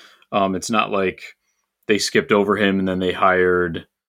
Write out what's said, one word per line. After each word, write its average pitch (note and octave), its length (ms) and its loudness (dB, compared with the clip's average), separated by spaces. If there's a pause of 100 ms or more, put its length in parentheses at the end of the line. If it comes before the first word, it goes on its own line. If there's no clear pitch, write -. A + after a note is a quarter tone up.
(320)
Um, F#2+ 240 0
it's F2 140 -8
not G#2+ 220 0
like F#2+ 320 -2 (640)
they G#2+ 100 2
skipped - 340 0
over G2+ 240 2
him G2 240 0
and F#2+ 80 -2
then F#2 120 -2
they F#2 120 -2
hired, F2+ 760 0 (220)